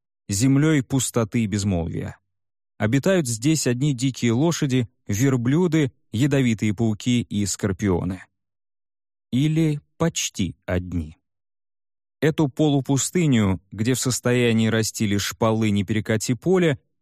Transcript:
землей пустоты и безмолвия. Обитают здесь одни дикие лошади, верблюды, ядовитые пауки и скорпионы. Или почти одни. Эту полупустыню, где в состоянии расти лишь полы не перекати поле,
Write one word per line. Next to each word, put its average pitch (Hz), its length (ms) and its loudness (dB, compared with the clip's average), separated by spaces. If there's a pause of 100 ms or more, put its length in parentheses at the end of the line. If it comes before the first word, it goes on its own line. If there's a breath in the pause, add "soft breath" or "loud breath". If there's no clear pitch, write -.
(280)
землей 135 540 2
пустоты 117 600 -2
и - 20 -2
безмолвия. 98 680 -4 (600)
Обитают 135 520 0
здесь 120 380 0
одни 131 260 0
дикие 120 400 -2
лошади, 131 560 0 (180)
верблюды, 139 880 2 (200)
ядовитые 113 600 0
пауки 117 480 0
и 101 240 -4
скорпионы. 92 800 -2 (1080)
Или 151 500 0 (160)
почти - 680 -4
одни. 90 540 -4 (1040)
Эту 151 260 2
полупустыню, 139 1120 2 (100)
где 110 220 -2
в - 80 -2
состоянии 120 680 2
расти 110 380 -2
лишь 101 300 -2
полы 110 320 0
не 101 160 0
перекати 110 480 -2
поле, 170 460 0 (240)